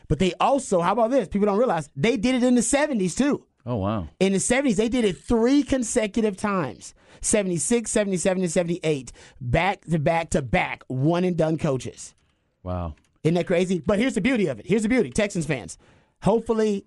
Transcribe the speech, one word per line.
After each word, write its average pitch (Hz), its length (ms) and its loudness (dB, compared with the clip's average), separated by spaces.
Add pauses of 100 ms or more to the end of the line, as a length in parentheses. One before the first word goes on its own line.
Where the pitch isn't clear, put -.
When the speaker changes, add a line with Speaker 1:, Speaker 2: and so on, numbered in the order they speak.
Speaker 1:
But 147 120 0
they 180 200 2
also, 214 420 2
how 175 120 2
about 226 180 2
this? 247 160 2
People 208 200 0
don't 202 100 2
realize, 208 380 0
they 226 220 2
did 247 180 2
it 240 80 2
in 247 120 4
the 240 60 6
seventies 262 540 0
too. 269 300 0 (200)
Speaker 2:
Oh, 120 120 -4
wow. 98 320 -4 (100)
Speaker 1:
In 196 140 2
the 190 60 0
seventies, 247 380 0
they 220 120 2
did 240 160 0
it 190 120 -2
three 247 460 2
consecutive 220 760 0
times. 175 560 -4 (280)
Seventy-six, 208 680 0
seventy-seven, 190 520 0
and 180 80 -2
seventy-eight. 156 600 -2 (300)
Back 165 440 -2
to 165 140 0
back 165 320 0
to 165 100 2
back, 135 460 -2
one 156 360 0
and 180 140 0
done 160 200 0
coaches. 131 560 -6 (500)
Speaker 2:
Wow. 87 320 -6 (280)
Speaker 1:
Isn't 160 120 2
that 170 120 -2
crazy? 185 380 0
But 196 140 2
here's 254 160 0
the 208 60 0
beauty 214 260 0
of 123 120 -6
it. - 80 -14
Here's 214 160 2
the 214 60 -2
beauty, 220 200 2
Texans 196 360 -2
fans. 131 320 -6 (460)
Hopefully 220 640 0